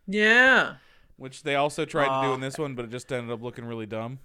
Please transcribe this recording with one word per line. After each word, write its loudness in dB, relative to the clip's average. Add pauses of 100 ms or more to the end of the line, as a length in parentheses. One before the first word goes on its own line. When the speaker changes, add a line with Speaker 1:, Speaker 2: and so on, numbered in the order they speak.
Speaker 1:
Yeah. 4 (420)
Speaker 2:
Which -14
they 0
also 0
tried 0
to 2
do 2
Speaker 1:
Aw. 0
Speaker 2:
in -2
this -6
one, -4
but -8
it -12
just -12
ended -6
up -6
looking -10
really -8
dumb. -8